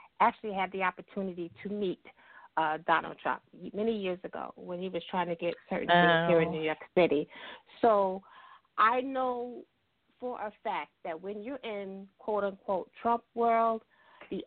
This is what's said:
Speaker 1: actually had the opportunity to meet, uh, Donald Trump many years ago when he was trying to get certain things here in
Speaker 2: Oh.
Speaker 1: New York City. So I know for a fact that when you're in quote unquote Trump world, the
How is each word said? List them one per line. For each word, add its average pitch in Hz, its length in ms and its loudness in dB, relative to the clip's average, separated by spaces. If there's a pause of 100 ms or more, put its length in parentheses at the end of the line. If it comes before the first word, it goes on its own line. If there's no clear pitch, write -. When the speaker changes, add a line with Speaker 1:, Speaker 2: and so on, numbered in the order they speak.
(200)
Speaker 1:
actually 220 320 2
had 185 200 -2
the 190 100 -4
opportunity 180 680 -6 (120)
to 190 80 -10
meet, 202 340 -4 (540)
uh, 156 180 0 (100)
Donald 160 360 0
Trump 127 180 -4 (320)
many 220 240 -2
years 185 260 -4
ago - 340 -10
when 180 220 -10
he 185 120 -6
was 175 200 -6
trying 175 180 -2
to 175 60 -4
get 170 200 -4 (160)
certain - 180 -2
things 170 400 6
here 170 140 6
in 165 60 2
Speaker 2:
Oh. - 20 -4
Speaker 1:
New 160 100 -4
York 156 240 -4 (100)
City. 160 320 4 (540)
So 196 420 4 (540)
I 240 240 4
know 254 640 -4 (560)
for 247 200 -8
a 208 140 -8 (100)
fact 170 280 -6 (140)
that 165 140 -6
when 202 240 -10
you're 262 220 -8
in 196 420 -10 (120)
quote 208 260 -2
unquote 196 460 -4 (100)
Trump 233 240 0 (100)
world, 226 480 2 (480)
the 196 160 -6